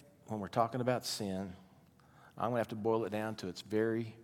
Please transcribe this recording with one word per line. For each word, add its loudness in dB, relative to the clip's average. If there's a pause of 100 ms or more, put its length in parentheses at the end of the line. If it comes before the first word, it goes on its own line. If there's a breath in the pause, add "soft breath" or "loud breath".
(280)
when -4
we're -4
talking 2
about 2
sin, -4 (840 soft breath)
I'm 0
gonna 0
have 2
to -6
boil 2
it -4
down -2
to -8
its -8
very 2